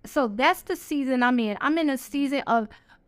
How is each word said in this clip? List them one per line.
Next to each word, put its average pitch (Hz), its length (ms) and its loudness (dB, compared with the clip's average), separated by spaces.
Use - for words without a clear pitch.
so 262 240 0
that's 262 340 2
the 359 140 -4
season 262 460 -2
I'm 247 180 4
in. 208 220 -2
I'm 302 160 2
in 311 120 2
a 262 80 0
season 277 480 -2
of, 226 220 2